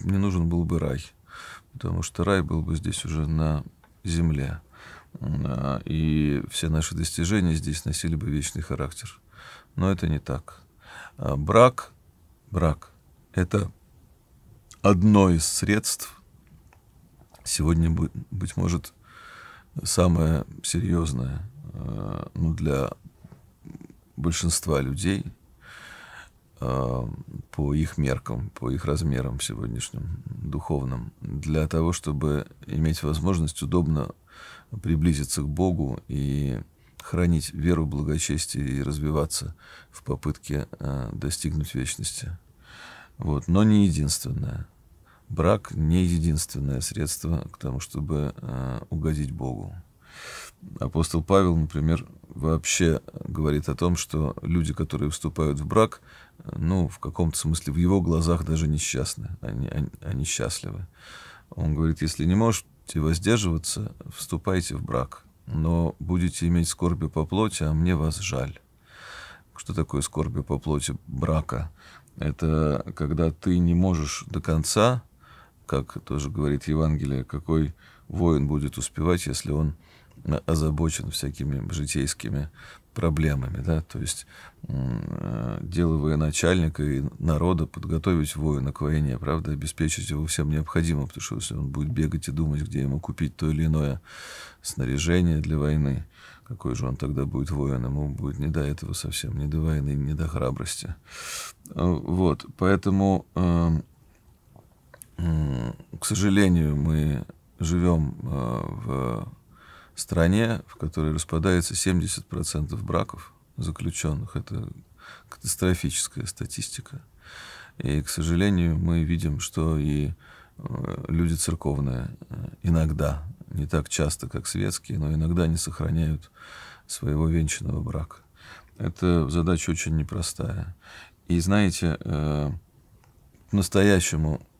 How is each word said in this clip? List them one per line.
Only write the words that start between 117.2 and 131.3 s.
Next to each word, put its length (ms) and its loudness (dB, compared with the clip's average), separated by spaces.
И, 240 0
к 60 -8
сожалению, 680 2
мы 240 2
видим, 380 0
что 360 0
и, 360 0
э, 500 -8
люди 260 2
церковные, 840 -2
э, 180 -10
иногда, 640 2
не 180 -4
так 220 0
часто, 400 -2
как 180 -6
светские, 540 -4
но 120 0
иногда 360 2
не 80 2
сохраняют 760 -2
своего 400 0
венчанного 560 0
брака. 360 -6
Эта 520 2
задача 420 2
очень 260 0
непростая. 800 -4
И 140 4